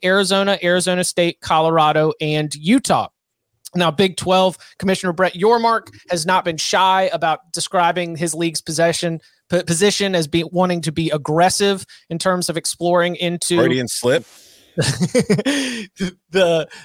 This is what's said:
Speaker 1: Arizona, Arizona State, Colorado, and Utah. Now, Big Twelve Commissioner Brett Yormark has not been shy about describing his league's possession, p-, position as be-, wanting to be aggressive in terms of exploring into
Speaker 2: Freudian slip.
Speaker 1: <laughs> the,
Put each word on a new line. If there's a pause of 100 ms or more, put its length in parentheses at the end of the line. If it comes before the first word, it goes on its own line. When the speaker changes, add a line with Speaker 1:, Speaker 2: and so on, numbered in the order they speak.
Speaker 1:
Arizona,
Arizona
State,
Colorado,
and
Utah. (680)
Now,
Big
Twelve (200)
Commissioner
Brett
Yormark (160)
has
not
been
shy
about
describing
his
league's
possession, (260)
p-,
position
as
be-,
wanting
to
be
aggressive (240)
in
terms
of
exploring
into
Speaker 2:
Freudian
slip. (500)
Speaker 1:
<laughs>
the, (160)